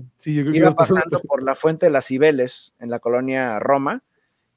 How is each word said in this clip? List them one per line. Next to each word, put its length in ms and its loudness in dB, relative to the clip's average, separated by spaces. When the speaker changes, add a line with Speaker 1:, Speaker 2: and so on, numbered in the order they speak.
Speaker 1:
ahí. 40 -14
Sí, 160 -6
yo 80 0
creo 100 -2
que 60 2
Speaker 2:
iba 80 6
Speaker 1:
ibas 80 4
pasando 280 2
Speaker 2:
pasando 180 -4
Speaker 1:
por 80 -10
Speaker 2:
por... 140 -2
la 120 0
Fuente 320 0
de 60 4
las 140 0
Cibeles, 720 0
en 100 -10
la 100 -4
colonia 580 -2
Roma, 440 -2